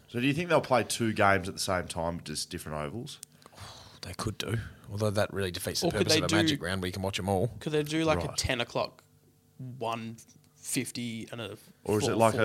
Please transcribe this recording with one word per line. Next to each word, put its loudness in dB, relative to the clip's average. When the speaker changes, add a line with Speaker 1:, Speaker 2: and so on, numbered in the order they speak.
Speaker 1:
So -4
do 2
you 4
think 0
they'll 6
play 4
two 0
games 4
at -8
the -8
same 0
time, -4
but -10
just -6
different -8
ovals? -8
Speaker 2:
They -12
could -4
do, -2
although 0
that 0
really -2
defeats -4
the 2
Speaker 3:
Or 2
could 0
Speaker 2:
purpose 4
Speaker 3:
they 4
Speaker 2:
of -2
a 0
Speaker 3:
do 2
Speaker 2:
Magic 2
Round -2
where -2
you -2
can -4
watch -2
'em -2
all. 2
Speaker 3:
Could -6
they 2
do, 0
like, 4
Speaker 1:
Right. -2
Speaker 3:
a -10
ten 0
o'clock, -4
one -4
fifty -4
and -10
a -8
Speaker 1:
Or 4
is 4
it 4
like 8
a, 2
Speaker 3:
four 6